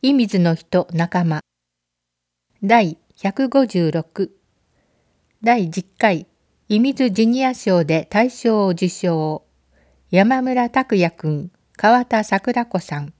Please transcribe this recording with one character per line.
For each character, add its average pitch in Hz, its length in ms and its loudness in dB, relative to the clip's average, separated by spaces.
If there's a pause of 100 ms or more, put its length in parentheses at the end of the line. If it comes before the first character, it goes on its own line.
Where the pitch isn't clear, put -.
射 262 100 2
水 233 280 2
の 170 160 2
人 - 360 -2
仲 170 320 -2
間。 156 160 -2 (1200)
第 202 360 2 (180)
百 196 320 -2
五 269 180 2
十 170 280 0
六。 170 360 -4 (1120)
第 226 280 2
十 180 140 -6 (140)
回、 180 300 0 (400)
射 214 120 2
水 262 340 0
ジ 202 80 0
ュ 226 40 4
ニ 254 200 0
ア 254 80 0
賞 180 320 0
で 160 240 -2
大 226 200 2
賞 220 360 0
を - 60 0
受 180 180 -2
賞。 156 560 -4 (640)
山 220 300 2
村 247 280 0
拓 262 280 0
也 170 120 2
く 160 200 -8
ん、 151 200 -6 (280)
川 240 260 4
田 220 220 -2
桜 240 400 -2
子 202 140 -4
さ 147 200 -10
ん。 147 200 -12